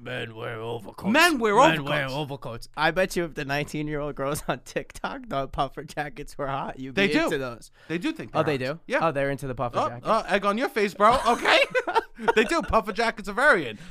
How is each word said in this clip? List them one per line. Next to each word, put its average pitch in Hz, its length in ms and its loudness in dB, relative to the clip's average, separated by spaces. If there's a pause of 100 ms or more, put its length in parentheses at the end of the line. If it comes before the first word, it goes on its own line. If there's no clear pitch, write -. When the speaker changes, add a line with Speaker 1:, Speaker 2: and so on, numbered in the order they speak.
Speaker 1:
men 120 340 -10
wear 117 240 -8
overcoats. 117 520 -6
Speaker 2:
Men 320 280 4
wear 208 160 2
Speaker 1:
Men 165 280 6
wear 147 240 0
Speaker 2:
overcoats. 131 60 -4
Speaker 1:
overcoats. 135 640 -8
I 156 140 2
bet 190 240 0
you 175 100 0
if 147 80 -8
the 147 120 -6
nineteen-year-old 147 720 -4
girls 139 320 -4
on 143 180 -2
TikTok 220 640 -8
thought 139 240 -4
puffer 143 320 -6
jackets 147 540 -10
were 143 100 -4
hot, 135 320 -6
you'd 131 160 -10
Speaker 2:
They - 120 4
Speaker 1:
be - 60 2
Speaker 2:
do. 320 120 4
Speaker 1:
into 180 120 0
those. 123 340 -8 (160)
Speaker 2:
They 160 100 -4
do 240 160 -4
think 151 200 -12
Speaker 1:
Oh, 160 100 2
Speaker 2:
they're 147 140 0
Speaker 1:
they 127 80 -4
Speaker 2:
hot. 139 100 -4
Speaker 1:
do? 170 120 -16
Speaker 2:
Yeah. 220 200 0
Speaker 1:
Oh, 160 40 0
they're 139 200 0
into 139 160 -6
the 123 80 -6
puffer 123 240 -2
Speaker 2:
Oh, 294 100 0
Speaker 1:
jackets. 120 200 -10
Speaker 2:
oh, 208 180 2
egg 190 180 2
on 202 120 2
your 269 120 0
face, 208 240 0
bro. 226 240 6 (100)
Okay. 240 320 6 (280)
Speaker 1:
<laughs> 403 120 2 (340)
Speaker 2:
They 233 120 6
do. 330 160 0
Puffer 208 320 0
jackets 226 340 -2
are 202 60 -6
very 220 340 4
in. 107 100 -10 (140)